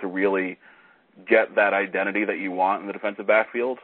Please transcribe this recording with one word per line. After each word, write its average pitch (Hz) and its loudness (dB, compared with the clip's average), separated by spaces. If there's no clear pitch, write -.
to 98 -6
really 95 0
get 107 4
that 101 4
identity 98 -2
that 95 -4
you 95 -6
want 92 0
in 98 -12
the 98 -8
defensive 101 -6
backfield, 120 0